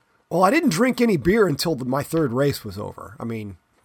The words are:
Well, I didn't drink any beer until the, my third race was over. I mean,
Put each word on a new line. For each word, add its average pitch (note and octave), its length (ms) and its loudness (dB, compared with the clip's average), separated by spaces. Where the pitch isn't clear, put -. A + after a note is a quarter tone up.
Well, F3+ 120 4
I F#3+ 60 6
didn't D4+ 200 2
drink A3 320 0
any A3+ 160 2
beer F#3+ 300 4
until D#3+ 280 -2
the, C3 100 -6
my C3+ 160 -2
third D3 320 0
race C#3 300 0
was G2 160 -10
over. G2+ 400 -12
I - 60 -10
mean, G#2+ 320 -8